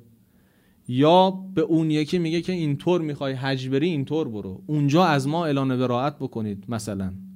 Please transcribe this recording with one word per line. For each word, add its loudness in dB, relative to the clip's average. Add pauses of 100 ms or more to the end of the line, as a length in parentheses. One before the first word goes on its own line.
(880)
یا 6
به -4
اون 2
یکی 0
میگه 0
که -6
اینطور 0
می‌خوای -4
حج -4
بری، 2
اینطور -2
برو، -10
اونجا 4
از 2
ما -2
اعلان 0
براءت -2
بکنید، -6
مثلاً -6 (240)